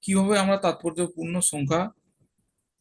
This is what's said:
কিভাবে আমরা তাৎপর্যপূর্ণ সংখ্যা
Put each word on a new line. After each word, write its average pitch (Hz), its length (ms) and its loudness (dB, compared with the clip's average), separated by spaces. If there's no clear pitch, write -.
কিভাবে 196 360 2
আমরা 196 180 2
তাৎপর্যপূর্ণ 165 840 -4
সংখ্যা 151 420 0